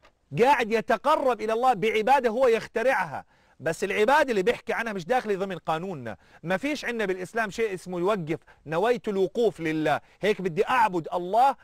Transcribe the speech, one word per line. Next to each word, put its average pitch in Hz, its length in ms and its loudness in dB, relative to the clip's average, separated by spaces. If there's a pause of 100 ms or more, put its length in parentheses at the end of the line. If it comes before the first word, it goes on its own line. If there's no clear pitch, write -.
(380)
قاعد 240 340 4
يتقرب 240 680 2
إلى 214 120 -2
الله 247 200 4
بعبادة 220 580 2
هو 254 180 2
يخترعها، 214 760 0 (360)
بس 160 240 -2
العبادة 208 460 2
اللي 202 120 2
بيحكي 226 300 -2
عنها 214 200 -4
مش 190 140 -8
داخلة 214 300 0
ضمن 185 220 -6
قانوننا. 156 580 -6 (260)
ما 175 140 -2
فيش 277 280 -4
عندنا 220 200 -4
بالإسلام 190 460 -4
شيء 220 240 -4
اسمه 180 240 -8
يوقف، 175 400 -2 (280)
"نويت 214 420 0
الوقوف 196 520 0
لله، 156 400 0 (200)
هيك 196 220 0
بدي 180 260 -2
أعبد 214 440 0
الله 202 520 2